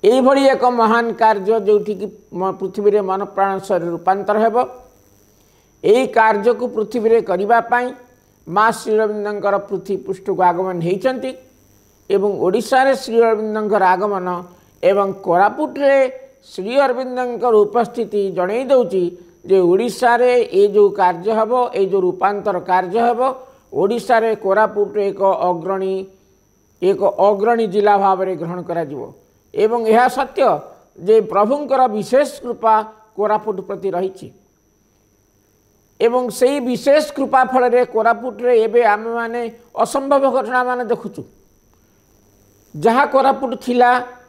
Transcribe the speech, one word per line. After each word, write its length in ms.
ଏଇଭଳି 460
ଏକ 160
ମହାନ 480
କାର୍ଯ୍ୟ, 480
ଯେଉଁଠିକି 460
ମ-, 200
ପୃଥିବୀରେ 480
ମନ, 240
ପ୍ରାଣ, 340
ଶରୀର 320
ରୂପାନ୍ତର 480
ହେବ। 180
ଏଇ 220
କାର୍ଯ୍ୟକୁ 640
ପୃଥିବୀରେ 520
କରିବା 400
ପାଇଁ 260
ମା 240
ଶ୍ରୀଅରବିନ୍ଦଙ୍କର 880
ପୃଥିବୀ 440
ପୃଷ୍ଠକୁ 400
ଆଗମନ 380
ହେଇଛନ୍ତି 500
ଏବଂ 280
ଓଡ଼ିଶାରେ 560
ଶ୍ରୀଅରବିନ୍ଦଙ୍କର 880
ଆଗମନ 460
ଏବଂ 240
କୋରାପୁଟରେ 720
ଶ୍ରୀଅରବିନ୍ଦଙ୍କର 1120
ଉପସ୍ଥିତି 680
ଜଣେଇ 320
ଦେଉଛି 400
ଯେ 120
ଓଡ଼ିଶାରେ 720
ଏ 180
ଯେଉଁ 220
କାର୍ଯ୍ୟ 440
ହେବ, 180
ଏ 120
ଯେଉଁ 160
ରୂପାନ୍ତର 580
କାର୍ଯ୍ୟ 400
ହେବ, 200
ଓଡ଼ିଶାରେ 640
କୋରାପୁଟ 640
ଏକ 260
ଅଗ୍ରଣୀ, 840
ଏକ 200
ଅଗ୍ରଣୀ 640
ଜିଲ୍ଲା 300
ଭାବରେ 400
ଗ୍ରହଣ 260
କରାଯିବ। 400
ଏବଂ 320
ଏହା 220
ସତ୍ୟ 380
ଯେ 140
ପ୍ରଭୁଙ୍କର 680
ବିଶେଷ 400
କୃପା 340
କୋରାପୁଟ 440
ପ୍ରତି 300
ରହିଛି। 380
ଏବଂ 280
ସେହି 320
ବିଶେଷ 520
କୃପା 320
ଫଳରେ 400
କୋରାପୁଟରେ 760
ଏବେ 240
ଆମେମାନେ 580
ଅସମ୍ଭବ 540
ଘଟଣାମାନ 540
ଦେଖୁଛୁ। 380
ଯାହା 300
କୋରାପୁଟ 480
ଥିଲା 360